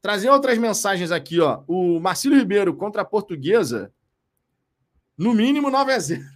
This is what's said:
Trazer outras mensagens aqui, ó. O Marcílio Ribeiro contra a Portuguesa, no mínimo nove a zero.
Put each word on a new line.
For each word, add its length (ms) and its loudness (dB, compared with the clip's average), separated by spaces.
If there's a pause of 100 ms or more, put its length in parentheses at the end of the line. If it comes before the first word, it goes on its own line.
Trazer 280 -2
outras 280 4
mensagens 540 -2
aqui, 300 0
ó. 260 0
O 320 0
Marcílio 380 2
Ribeiro 360 2
contra 280 -6
a 40 -4
Portuguesa, 840 -2 (1300)
no 160 0
mínimo 360 2
nove 220 0
a 80 0
zero. 240 -6 (120)